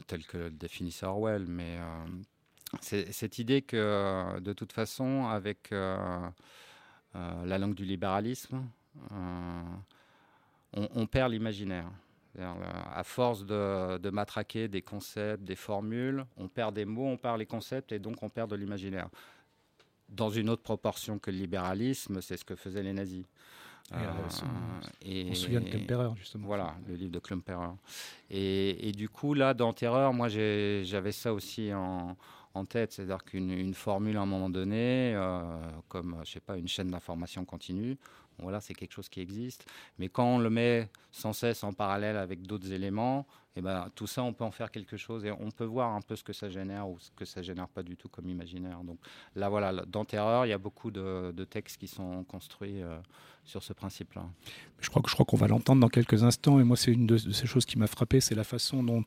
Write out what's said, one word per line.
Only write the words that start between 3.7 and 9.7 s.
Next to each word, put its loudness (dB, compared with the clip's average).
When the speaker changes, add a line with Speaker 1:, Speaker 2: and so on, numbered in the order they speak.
Speaker 1:
de -4
toute -8
façon, -2
avec, -4
euh, 0
euh, -6
la 0
langue 0
du -6
libéralisme, -2
euh, -6